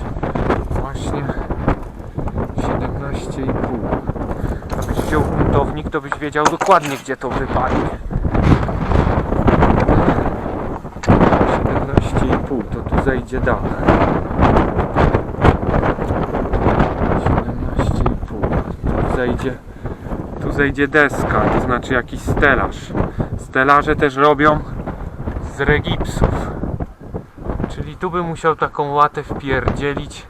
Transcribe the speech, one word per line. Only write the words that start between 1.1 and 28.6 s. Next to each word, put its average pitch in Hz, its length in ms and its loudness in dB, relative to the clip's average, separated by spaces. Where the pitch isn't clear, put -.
siedemnaście - 800 -4
i 135 100 -4
pół. 127 280 -4
Abyś - 260 -2
wziął 151 240 0
gruntownik, 143 680 0
to 156 100 -2
byś 139 180 -6
wiedział 151 260 0
dokładnie, 160 520 4
gdzie 131 200 -6
to 127 140 -4
wypali. 123 460 0
Siedemnaście - 680 0
i 156 120 2
pół, 123 140 -2
to - 180 -6
tu - 240 0
zejdzie 127 360 0
dach. 117 180 2
Siedemnaście - 840 0
i - 220 0
pół, - 140 -8
tu 127 60 0
zejdzie, 127 420 -2
tu - 100 -4
zejdzie 139 360 2
deska, 135 520 2
to 110 200 2
znaczy 123 340 -2
jakiś 123 260 -2
stelaż. 123 560 2
Stelaże 143 580 2
też 139 200 2
robią 147 440 6
z - 40 -6
regipsów. - 880 0
Czyli 143 280 -8
tu 185 140 -4
bym 175 160 -2
musiał 160 300 0
taką 147 360 -2